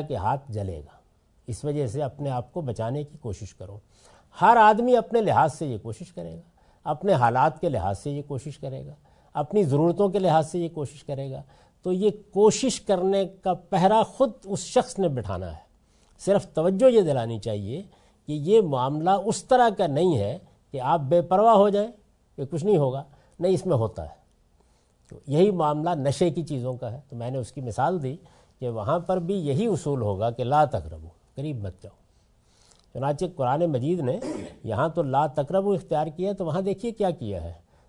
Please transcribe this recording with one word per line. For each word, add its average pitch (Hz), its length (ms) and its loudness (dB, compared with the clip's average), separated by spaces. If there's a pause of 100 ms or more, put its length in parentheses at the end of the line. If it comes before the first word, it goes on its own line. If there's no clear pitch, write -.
کہ 139 80 -6
ہاتھ 113 360 -4
جلے 95 280 -8
گا۔ - 180 -20 (500)
اس 117 180 -10
وجہ 147 220 -2
سے 131 160 -6
اپنے 143 260 -6
آپ 123 240 -6
کو 180 80 -6
بچانے 123 420 -6
کی 147 180 -16
کوشش 101 340 -10
کرو۔ 98 220 -18 (640)
ہر 226 160 8
آدمی 220 380 6
اپنے 226 260 2
لحاظ 147 320 2
سے 165 120 -8
یہ 123 120 -4
کوشش 117 360 -12
کرے 165 220 -12
گا، 170 140 -20 (340)
اپنے 165 300 0
حالات 127 480 4
کے 175 80 0
لحاظ 98 300 -2
سے 143 120 -8
یہ 143 160 -6
کوشش 143 300 -10
کرے 131 280 -12
گا، 147 80 -16 (400)
اپنی 190 300 0
ضرورتوں 170 460 2
کے 202 100 -2
لحاظ 160 300 2
سے 180 100 -6
یہ 165 100 -4
کوشش 156 340 -10
کرے 135 280 -10
گا۔ 139 100 -12 (420)
تو 185 80 -2
یہ 190 180 2 (240)
کوشش 214 480 4
کرنے 190 440 2 (160)
کا 185 120 0
پہرا 196 500 4
خود 220 280 0 (120)
اس 196 160 -6
شخص - 400 0
نے 185 80 2
بٹھانا 95 440 -4
ہے۔ 80 100 -16 (580)
صرف 196 340 0
توجہ 190 360 4
یہ 233 120 6
دلانی 117 380 -2
چاہیے 107 420 -6 (440)
کہ 147 60 -10
یہ 160 300 4
معاملہ 147 480 -2
اس 196 340 0
طرح 247 340 4
کا 185 100 0
نہیں 151 300 2
ہے 107 200 -2 (340)
کہ 135 100 -8
آپ 156 180 2
بے 156 220 4
پرواہ 202 340 6
ہو 202 140 8
جائیں 208 220 -2 (440)
کہ 139 100 -6
کچھ 160 200 -6
نہیں 208 120 4
ہوگا، 135 260 0 (360)
نہیں، 185 140 2
اس 175 120 -2
میں 170 100 2
ہوتا 110 280 -2
ہے۔ - 180 -16 (880)
تو - 180 -20
یہی 170 240 4
معاملہ 156 380 -2
نشے 151 400 0
کی 156 140 -4
چیزوں 127 300 -6
کا 117 180 -8
ہے۔ 127 80 -12 (100)
تو 127 60 -14
میں 117 160 -8
نے 135 60 -6
اس 120 140 -8
کی 143 100 -12
مثال 139 420 -2
دی 131 120 -6 (440)
کہ 123 100 -6
وہاں 113 300 -2
پر 175 200 -2
بھی 175 160 -4 (120)
یہی 143 180 0
اصول 147 360 -2
ہوگا 104 300 -2
کہ 120 120 -8
لا 147 220 4
تقربو، 80 420 -8 (280)
قریب 135 300 -8
مت - 180 -12
جاؤ۔ 98 120 -20 (960)
چنانچہ 143 320 -4 (100)
قرآن 139 300 0
مجید 156 340 -2
نے 147 200 -2 (440)
یہاں 113 260 -2
تو 165 120 -2
لا 139 260 0
تقربو 180 440 -2
اختیار 160 360 -2
کیا، 185 260 -6
تو 185 120 -6
وہاں 160 160 -2
دیکھیے 190 300 -4
کیا 208 180 -2
کیا 101 340 -6
ہے۔ 85 100 -10 (360)